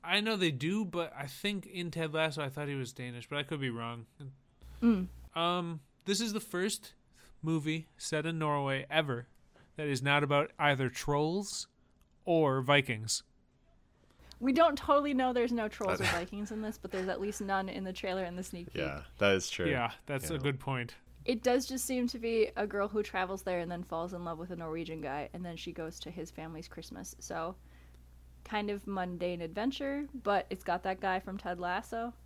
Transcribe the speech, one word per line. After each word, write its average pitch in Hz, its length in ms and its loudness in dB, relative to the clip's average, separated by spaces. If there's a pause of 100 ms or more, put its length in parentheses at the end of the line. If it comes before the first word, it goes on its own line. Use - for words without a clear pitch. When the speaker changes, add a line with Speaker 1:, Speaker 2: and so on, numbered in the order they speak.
(180)
Speaker 1:
I - 20 6
know 220 160 2
they 175 160 4
do, 170 320 2
but 170 340 -2
I 139 80 -6
think 196 400 -4
in 175 240 -4
Ted 160 240 -2
Lasso, 156 260 2
I 139 80 0
thought 143 200 -4
he 139 80 -2
was 127 160 -4
Danish, 123 360 -10
but 143 100 -2
I 147 40 0
could 143 180 -4
be 131 100 0
wrong. 117 360 -6 (760)
Speaker 2:
Mm. 202 280 6 (260)
Speaker 1:
Um, 170 460 0 (240)
this 196 160 2
is 226 140 0
the 220 60 0
first - 520 -2 (500)
movie 156 540 0
set 151 280 -2
in 165 140 -2
Norway 139 500 2
ever 139 380 2 (500)
that 151 120 -2
is 135 140 0
not 143 200 6
about 143 340 4
either 139 320 6
trolls 156 760 0 (580)
or 151 380 6
Vikings. 131 600 4 (1120)
Speaker 2:
We 262 140 2
don't 302 260 8
totally 294 360 4
know 254 180 4
there's 240 200 2
no 226 140 0
trolls 196 340 -2
or 190 40 2
Speaker 3:
That - 80 4
<laughs> 175 60 0
Speaker 2:
Vikings 202 340 -6
in 220 100 -6
this, 214 160 -6
but - 140 -10
there's 185 160 -2
at 185 120 -2
least 202 200 -4
none 196 280 0
in 190 140 -6
the 190 100 -6
trailer 190 300 -2
and 180 160 -6
the 185 60 -6
sneak 175 280 -10
peek. - 100 -2
Speaker 3:
Yeah, 69 180 -4 (180)
that 101 160 6
is 90 160 0
true. - 180 -2
Speaker 1:
Yeah, 123 220 2 (160)
that's 143 240 -4
a 165 40 -2
Speaker 3:
Yeah. 147 40 -2
Speaker 1:
good 135 220 0
point. 127 340 -4 (300)
Speaker 2:
It 240 200 0
does 247 220 4
just 262 180 -4
seem 254 240 0
to 240 100 -6
be 226 380 2
a 208 100 0
girl 202 220 0
who 208 120 0
travels 190 440 -2
there 180 160 0
and 170 100 -4
then 175 140 -6
falls 170 280 -4
in 175 120 -8
love 165 160 -6
with 175 100 -8
a 175 60 -8
Norwegian 165 440 -6
guy, 147 320 -6
and 175 140 -8
then 170 100 -8
she 175 140 -10
goes 165 300 -10
to 160 100 -12
his 165 220 -10
family's 160 340 -12
Christmas. - 540 -12
So, 165 340 -6 (880)
kind 208 260 -2
of 202 180 -4
mundane 180 520 -2
adventure, 277 680 -2 (160)
but 202 260 4
it's 185 140 -6
got 180 180 0
that 190 180 -2
guy 190 200 0
from 190 180 -8
Ted 180 220 -6
Lasso. 226 520 -4 (140)